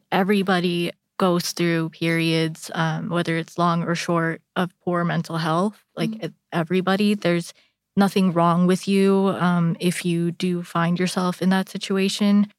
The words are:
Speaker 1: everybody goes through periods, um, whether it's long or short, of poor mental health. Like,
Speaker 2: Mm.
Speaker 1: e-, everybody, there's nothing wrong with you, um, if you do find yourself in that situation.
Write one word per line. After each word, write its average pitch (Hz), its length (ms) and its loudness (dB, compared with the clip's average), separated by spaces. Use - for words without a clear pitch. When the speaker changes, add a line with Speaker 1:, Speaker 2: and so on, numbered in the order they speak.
Speaker 1:
everybody 185 800 0
goes 175 360 0
through 165 360 0
periods, 165 840 -2
um, 165 340 -2
whether 165 280 -2
it's 165 200 -10
long 170 260 0
or 170 120 -2
short, 165 460 -2
of 180 140 -2
poor 175 200 -2
mental 165 340 -4
health. 165 460 -2
Like, 165 160 -4
Speaker 2:
Mm. 220 180 -10
Speaker 1:
e-, - 40 -20
everybody, 190 640 0
there's 175 400 -2
nothing 190 360 2
wrong 170 340 4
with 180 220 0
you, 196 500 4
um, 170 400 2
if 175 240 -2
you 170 280 0
do 175 320 -2
find 170 360 0
yourself 180 420 -2
in 185 80 2
that 190 200 2
situation. 202 800 2